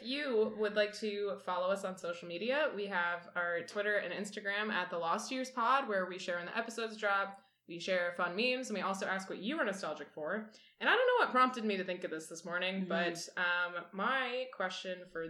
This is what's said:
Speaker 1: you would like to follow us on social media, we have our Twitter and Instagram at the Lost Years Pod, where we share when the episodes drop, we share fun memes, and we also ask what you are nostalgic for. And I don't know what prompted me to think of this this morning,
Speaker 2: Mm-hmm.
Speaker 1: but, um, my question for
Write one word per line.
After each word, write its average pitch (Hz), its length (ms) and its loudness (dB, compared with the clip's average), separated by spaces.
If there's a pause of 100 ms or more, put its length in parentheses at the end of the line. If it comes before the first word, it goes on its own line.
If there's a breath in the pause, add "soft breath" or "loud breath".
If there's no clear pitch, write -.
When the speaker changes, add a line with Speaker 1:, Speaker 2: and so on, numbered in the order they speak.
Speaker 1:
you 240 560 2
would 208 180 2
like 208 240 4
to 202 460 -2
follow 185 260 2
us 196 120 0
on 185 120 -4
social 175 320 -6
media, 247 480 2
we 202 120 -4
have 175 460 0
our 175 280 0
Twitter 208 340 0
and 175 160 0
Instagram 208 580 -2
at 180 200 -2
the 175 80 -2
Lost 170 340 0
Years 262 180 -2
Pod, 254 380 2
where 190 180 2
we 185 120 -8
share 175 180 -2
when 175 100 -4
the 202 120 -4
episodes 220 400 -4
drop, 196 400 2 (280)
we 170 140 -10
share 175 380 0
fun 175 180 0
memes, 254 320 0
and 208 80 -4
we 180 60 -2
also 190 240 -2
ask 190 240 -4
what 165 80 -6
you 254 200 -2
are 294 60 2
nostalgic 165 500 -4
for. 185 360 -4 (300 soft breath)
And 247 100 4
I - 20 8
don't 494 140 6
know 480 180 6
what 208 80 0
prompted 247 320 4
me 202 140 2
to 185 60 0
think 180 200 -4
of 170 60 -2
this 160 160 -6
this 165 180 -12
morning, 185 400 0
Speaker 2:
Mm-hmm. 175 40 -6
Speaker 1:
but, 170 400 0 (100)
um, 175 540 0
my 247 520 0 (100)
question 185 440 -4 (120)
for 165 200 -6